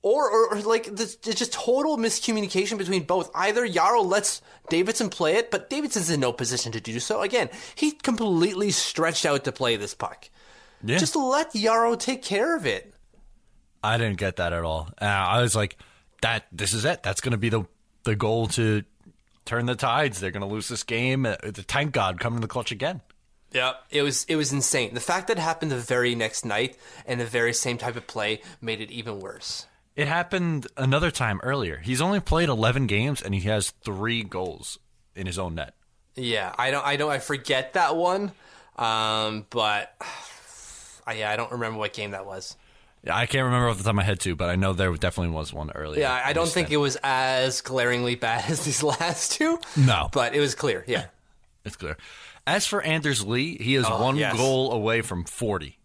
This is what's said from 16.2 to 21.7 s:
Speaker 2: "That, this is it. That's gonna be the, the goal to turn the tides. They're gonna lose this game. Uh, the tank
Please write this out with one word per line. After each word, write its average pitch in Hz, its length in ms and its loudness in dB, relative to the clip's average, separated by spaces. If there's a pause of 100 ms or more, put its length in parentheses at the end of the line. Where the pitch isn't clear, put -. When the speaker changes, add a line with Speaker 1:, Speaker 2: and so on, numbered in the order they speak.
Speaker 2:
"That, 113 280 -2
this 98 220 -2
is 113 120 -2
it. 165 200 0
That's 98 160 -2
gonna 120 180 0
be 113 100 0
the, 107 160 0 (380)
the 110 140 0
goal 110 320 0
to 107 340 2 (600)
turn 120 220 -2
the 123 100 0
tides. 127 420 2
They're 95 140 -2
gonna 101 160 -6
lose 104 200 -4
this 117 140 -6
game. 127 440 0
Uh, 104 160 0
the 98 220 -10
tank 147 280 -2